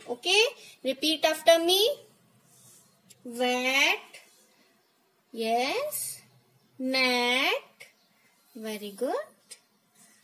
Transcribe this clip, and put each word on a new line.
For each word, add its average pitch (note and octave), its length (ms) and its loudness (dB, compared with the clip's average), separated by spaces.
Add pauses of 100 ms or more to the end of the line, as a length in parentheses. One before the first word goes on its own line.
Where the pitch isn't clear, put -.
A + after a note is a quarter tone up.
(140)
Okay? F#4 280 2 (420)
Repeat D4 400 0
after E4 340 6
me. F4 220 2 (1400)
Wet. B3+ 960 0 (1120)
Yes. C4 880 -4 (580)
Mat. C4 1080 -2 (680)
Very G#3+ 360 -10
good. D4 680 -8 (680)